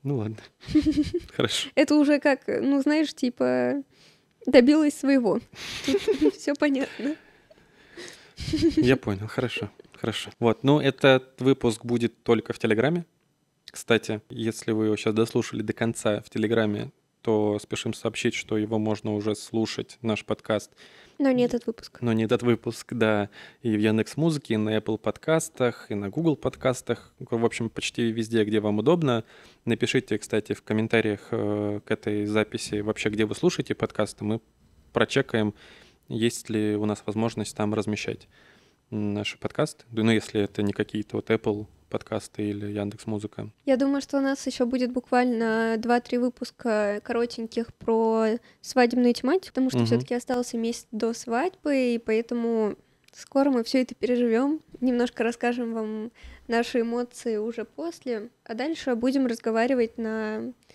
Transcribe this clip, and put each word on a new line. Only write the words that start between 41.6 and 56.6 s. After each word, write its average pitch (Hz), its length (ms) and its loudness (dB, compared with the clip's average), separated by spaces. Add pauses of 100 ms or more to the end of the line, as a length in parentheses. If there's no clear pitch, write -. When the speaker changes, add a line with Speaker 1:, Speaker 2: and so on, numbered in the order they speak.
Speaker 1:
подкасты 107 600 -6
или 104 180 -6
Яндекс.Музыка. 104 840 -8 (160)
Speaker 2:
Я 262 100 4
думаю, 277 260 0
что - 160 -4
у 277 40 2
нас 269 260 -2
ещё 254 180 -2
будет 247 260 -2
буквально 226 880 0
два-три 240 400 0
выпуска 214 840 -2
коротеньких 233 680 -4
про 220 640 2 (240)
свадебную 247 520 4
тематику, 294 400 0
потому 262 160 2
что 127 100 2
Speaker 1:
Мгм. 233 80 4
Speaker 2:
всё-таки 240 280 2
остался 247 420 -4
месяц 226 340 -4
до 226 220 -2
свадьбы, 254 840 0
и - 20 -2
поэтому 226 800 0 (360)
скоро - 380 2
мы 240 140 2
всё 262 180 2
это 247 140 -4
переживём. 247 640 2 (200)
Немножко 247 420 0
расскажем 240 500 -2
вам 220 380 -6 (360)
наши 233 340 0